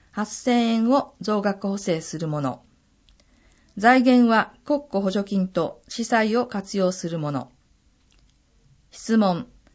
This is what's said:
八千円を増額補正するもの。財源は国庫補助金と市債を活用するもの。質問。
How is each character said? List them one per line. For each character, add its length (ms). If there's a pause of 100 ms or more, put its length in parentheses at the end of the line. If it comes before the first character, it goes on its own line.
(120)
八 140
千 420
円 240
を 280
増 220
額 260
補 120
正 200
す 200
る 80
も 140
の。 200 (1160)
財 280
源 260
は 240 (120)
国 160
庫 200
補 80
助 180
金 200
と 400
市 180
債 320
を 80
活 320
用 140
す 180
る 80
も 140
の。 200 (1400)
質 260
問。 300 (280)